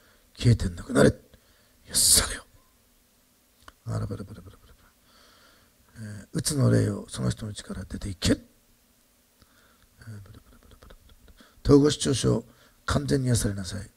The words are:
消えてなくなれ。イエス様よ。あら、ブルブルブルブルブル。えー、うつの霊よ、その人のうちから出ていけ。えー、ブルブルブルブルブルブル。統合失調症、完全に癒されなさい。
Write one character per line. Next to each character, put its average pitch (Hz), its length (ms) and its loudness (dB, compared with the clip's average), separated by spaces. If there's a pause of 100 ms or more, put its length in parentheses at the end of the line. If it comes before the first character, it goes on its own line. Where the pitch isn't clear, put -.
(340)
消 123 180 4
え - 40 6
て - 140 -4
な 87 120 -14
く - 120 -12
な 269 80 6
れ。 - 80 6
イ - 20 -6 (800)
エ - 40 -14
ス - 280 4
様 - 120 -6
よ。 - 100 -16 (1400)
あ 110 120 -6
ら、 107 80 -6
ブ 107 100 -8
ル 104 80 -12
ブ 107 100 -18
ル - 80 -20
ブ - 80 -20
ル - 80 -20
ブ - 80 -20
ル - 80 -20
ブ - 80 -20
ル。 - 40 -20 (1120)
え 104 260 -14
ー、 - 80 -20
う 160 100 -4
つ - 100 -2
の 127 180 2
霊 113 140 4
よ、 101 240 -4
そ - 140 -8
の 123 80 0
人 113 160 -6
の 107 60 -10
う - 20 -12
ち - 80 -14
か - 120 -14
ら 95 100 -12
出 - 140 -12
て 104 100 -10
い 95 80 -10
け。 - 160 0
え - 20 6
ー、 - 40 -4 (1900)
ブ - 80 -20
ル - 80 -20
ブ - 100 -20
ル - 80 -20
ブ - 100 -20
ル - 120 -20
ブ - 80 -20
ル - 0 -
ブ - 0 -
ル - 80 -20 (300)
ブ - 60 -20
ル。 - 20 -20 (300)
統 143 140 8
合 147 120 6
失 - 120 -4
調 143 120 0
症、 120 300 0 (420)
完 143 200 -2
全 139 140 2
に 127 80 -2
癒 120 80 2
さ 107 120 0
れ 101 60 -4
な 98 100 -10
さ 98 160 -10
い。 - 160 -16